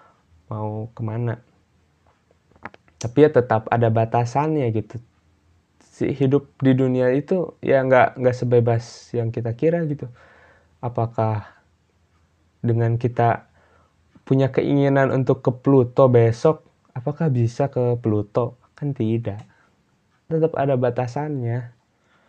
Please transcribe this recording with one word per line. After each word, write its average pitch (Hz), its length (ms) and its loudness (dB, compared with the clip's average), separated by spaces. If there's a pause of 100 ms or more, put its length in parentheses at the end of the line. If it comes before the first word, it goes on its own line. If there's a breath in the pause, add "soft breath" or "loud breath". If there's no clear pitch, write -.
(480 loud breath)
mau 107 480 -8
kemana. 113 480 -6 (1500)
Tapi - 240 -6
ya 151 80 6
tetap 120 400 0
ada 117 240 2
batasannya 120 800 -2
gitu. 110 240 -6 (840)
Si - 320 -6
hidup 139 360 0 (120)
di 135 120 4
dunia 127 400 2
itu 151 480 -4
ya 131 240 2
nggak, 127 320 4
nggak 123 200 0
sebebas 120 760 0
yang 117 160 -4
kita 117 240 -6
kira 165 320 0
gitu. 147 240 -6 (720 soft breath)
Apakah 113 640 -4 (1200 loud breath)
dengan 117 320 0
kita 117 480 0 (800 soft breath)
punya 135 240 2
keinginan 139 640 2
untuk 131 320 0
ke 127 80 0
Pluto 131 560 4
besok, 120 560 2 (320)
apakah 147 320 -4
bisa 123 400 -2
ke 120 320 -2
Pluto? 110 560 -2 (160)
Kan 143 240 -8
tidak. 110 480 -4 (800 soft breath)
Tetap 160 320 -2
ada 139 160 0
batasannya. 123 1000 -4 (560)